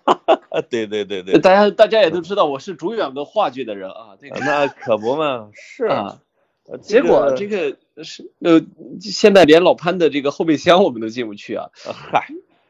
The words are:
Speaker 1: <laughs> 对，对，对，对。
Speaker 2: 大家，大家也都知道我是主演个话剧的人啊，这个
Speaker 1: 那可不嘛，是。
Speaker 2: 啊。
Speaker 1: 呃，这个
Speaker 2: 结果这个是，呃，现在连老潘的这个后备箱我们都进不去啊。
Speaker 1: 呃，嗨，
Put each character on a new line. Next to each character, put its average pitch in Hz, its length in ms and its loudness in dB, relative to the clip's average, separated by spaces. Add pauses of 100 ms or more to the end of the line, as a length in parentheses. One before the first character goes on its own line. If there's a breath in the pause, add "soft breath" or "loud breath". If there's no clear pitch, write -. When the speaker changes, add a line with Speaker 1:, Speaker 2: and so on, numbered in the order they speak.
(240)
Speaker 1:
<laughs> - 460 -2
对， 113 160 -4
对， 104 200 -6
对， 95 180 -8
对。 95 160 4
Speaker 2:
大 185 140 6
家， 208 180 4
大 208 160 4
家 214 140 2
也 170 80 4
都 175 120 -4
知 180 140 -8
道 196 100 2
我 139 140 -4
是 185 160 -12
主 180 180 -8
演 160 200 -4
个 143 120 -8
话 190 240 -2
剧 127 140 -8
的 107 120 -8
人 95 140 -12
啊， 104 300 -20
这 139 100 -20
个 - 100 -10
Speaker 1:
那 143 280 -2
可 120 300 -4
不 117 180 -2
嘛， 131 380 -4
是。 - 320 -10
Speaker 2:
啊。 120 340 -4 (460)
Speaker 1:
呃， - 120 -16
这 214 240 2
个 - 0 -
Speaker 2:
结 - 0 -
果 143 340 4
这 202 120 -6
个 175 280 -4 (280)
是， - 360 -18
呃， 165 220 4 (400)
现 202 320 -2
在 190 100 8
连 156 200 6
老 160 100 4
潘 175 240 -4
的 165 120 2
这 135 120 -4
个 139 100 -2
后 185 140 -6
备 160 100 2
箱 175 280 4
我 175 60 2
们 117 120 -8
都 113 80 -6
进 117 180 -8
不 104 80 -12
去 104 200 -12
啊。 - 160 -10 (140)
Speaker 1:
呃， - 60 -12
嗨， - 360 -4 (420)